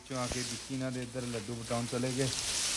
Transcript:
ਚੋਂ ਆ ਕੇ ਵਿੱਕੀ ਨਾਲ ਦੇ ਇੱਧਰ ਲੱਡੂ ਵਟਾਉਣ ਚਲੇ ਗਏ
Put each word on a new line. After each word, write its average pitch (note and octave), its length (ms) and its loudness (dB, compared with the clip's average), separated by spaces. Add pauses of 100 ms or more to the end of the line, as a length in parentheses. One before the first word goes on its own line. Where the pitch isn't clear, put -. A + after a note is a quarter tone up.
ਚੋਂ C3 80 -2
ਆ B2 160 2
ਕੇ B2 60 2
ਵਿੱਕੀ A#2+ 360 -2
ਨਾਲ C3 160 0
ਦੇ B2+ 100 -2
ਇੱਧਰ B2 200 -4
ਲੱਡੂ A#2+ 320 -2
ਵਟਾਉਣ A#2 320 0
ਚਲੇ B2 320 2
ਗਏ C3+ 100 4 (480)